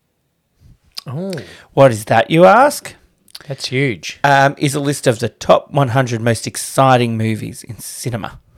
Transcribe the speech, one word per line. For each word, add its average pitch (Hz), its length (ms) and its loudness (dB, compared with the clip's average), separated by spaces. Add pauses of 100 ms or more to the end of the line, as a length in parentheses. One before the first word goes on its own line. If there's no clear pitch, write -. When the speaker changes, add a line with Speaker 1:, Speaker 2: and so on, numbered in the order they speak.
(1080)
Speaker 1:
Oh. 175 260 -10 (400)
Speaker 2:
What 139 180 6
is 110 160 -4
that, 113 240 2
you 160 140 6
ask? 247 500 4 (520)
Speaker 1:
That's - 200 -12
huge. 127 580 -6
Speaker 2:
Um, 139 340 4
is 139 160 -2
a 147 60 -4
list 143 260 -4
of 117 140 2
the 117 80 -4
top - 420 0
one 139 180 0
hundred 117 340 -2
most 117 240 -2
exciting 123 720 0
movies 110 440 -6
in - 160 -18
cinema. - 640 -12 (180)